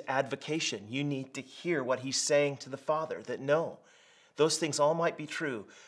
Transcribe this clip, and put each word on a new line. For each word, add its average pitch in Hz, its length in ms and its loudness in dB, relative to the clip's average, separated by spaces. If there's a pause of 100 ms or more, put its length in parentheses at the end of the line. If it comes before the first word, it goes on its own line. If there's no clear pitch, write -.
advocation. 135 800 -2
You 131 160 -2
need 135 300 -4
to 135 80 -6
hear 156 420 -2
what 123 180 0
he's 131 200 -2
saying 143 360 4
to - 120 -14
the 135 80 -8
Father, 156 480 -4
that - 140 -6
no, 139 400 0 (560)
those 156 240 4
things 151 200 0
all 147 140 6
might 165 240 2
be 151 80 -8
true, 131 400 -4 (220)